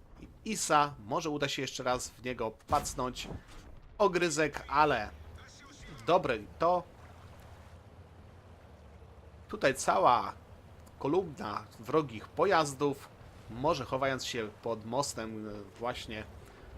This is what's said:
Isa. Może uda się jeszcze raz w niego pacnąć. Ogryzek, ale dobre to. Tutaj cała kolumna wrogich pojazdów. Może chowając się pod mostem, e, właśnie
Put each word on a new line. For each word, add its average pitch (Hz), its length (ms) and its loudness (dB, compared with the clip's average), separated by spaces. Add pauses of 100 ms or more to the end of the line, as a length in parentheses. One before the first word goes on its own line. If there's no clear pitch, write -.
(460)
Isa. 147 540 4
Może 151 300 -2
uda 143 180 0
się 139 140 -4
jeszcze 131 220 -6
raz 123 260 0
w - 140 -20
niego 120 280 -2
pacnąć. - 760 -2 (720)
Ogryzek, 170 720 2
ale 139 420 4 (1000)
dobre 160 320 4 (200)
to. 170 240 4 (2750)
Tutaj - 280 2
cała 127 580 4 (680)
kolumna 135 680 -2 (140)
wrogich 123 480 -2
pojazdów. 147 800 2 (400)
Może 131 360 0
chowając 131 400 -2
się 110 240 -4 (120)
pod 110 240 -4
mostem, 110 640 -4
e, - 20 -10 (280)
właśnie 117 440 -6 (540)